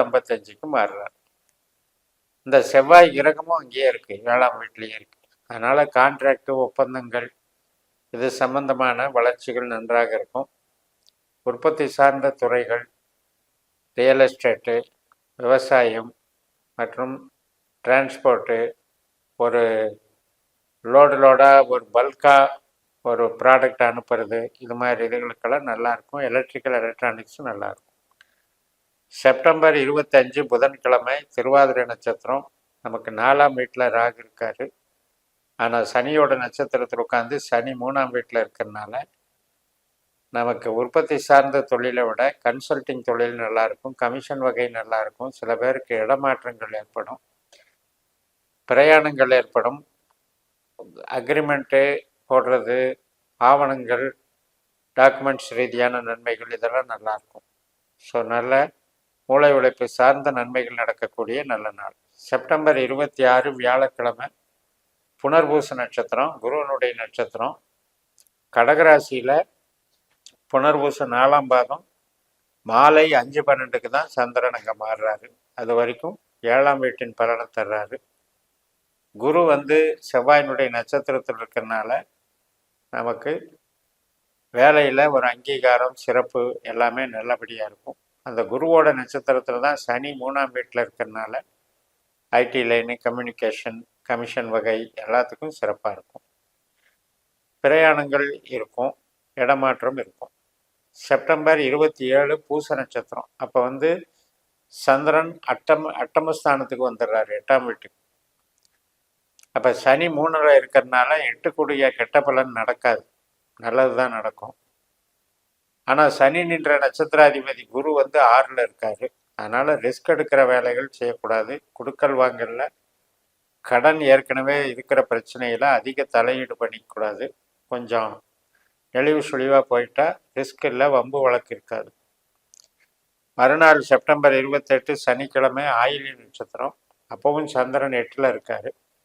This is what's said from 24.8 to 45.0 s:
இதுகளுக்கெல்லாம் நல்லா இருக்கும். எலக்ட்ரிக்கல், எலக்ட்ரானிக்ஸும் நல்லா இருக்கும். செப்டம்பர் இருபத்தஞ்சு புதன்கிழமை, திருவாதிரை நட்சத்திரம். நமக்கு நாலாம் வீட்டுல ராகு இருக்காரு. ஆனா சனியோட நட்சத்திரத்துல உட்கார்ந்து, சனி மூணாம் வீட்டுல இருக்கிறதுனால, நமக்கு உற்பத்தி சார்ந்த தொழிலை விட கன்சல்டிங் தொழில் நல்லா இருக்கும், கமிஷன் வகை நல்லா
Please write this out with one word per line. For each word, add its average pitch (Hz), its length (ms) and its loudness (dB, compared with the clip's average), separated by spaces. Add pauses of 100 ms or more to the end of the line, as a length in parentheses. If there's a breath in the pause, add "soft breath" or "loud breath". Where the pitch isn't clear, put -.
இதுகளுக்கெல்லாம் 120 640 -6
நல்லா 117 200 -4
இருக்கும். 120 280 -10
எலக்ட்ரிக்கல், 127 600 -4
எலக்ட்ரானிக்ஸும் 113 720 -8
நல்லா 104 160 -10
இருக்கும். - 300 -14 (1120)
செப்டம்பர் 156 680 4
இருபத்தஞ்சு 139 680 2
புதன்கிழமை, 127 720 0 (200)
திருவாதிரை 131 500 2
நட்சத்திரம். 120 640 -6 (340)
நமக்கு 113 260 -10
நாலாம் 135 460 2
வீட்டுல 127 320 -2
ராகு 117 340 -2
இருக்காரு. 113 420 -10 (920)
ஆனா 117 240 -2 (140)
சனியோட 139 440 0
நட்சத்திரத்துல 123 640 -6
உட்கார்ந்து, 117 400 -4
சனி 120 340 -4
மூணாம் 127 400 -4
வீட்டுல 117 300 -4
இருக்கிறதுனால, 107 500 -12 (1400)
நமக்கு 120 440 -6
உற்பத்தி 123 440 -2
சார்ந்த 139 440 4
தொழிலை 123 420 -2
விட 120 420 -2
கன்சல்டிங் 131 560 -6
தொழில் 120 340 -2
நல்லா 113 280 -4
இருக்கும், 127 320 -8
கமிஷன் 127 440 -6
வகை 123 300 -2
நல்லா 113 320 -6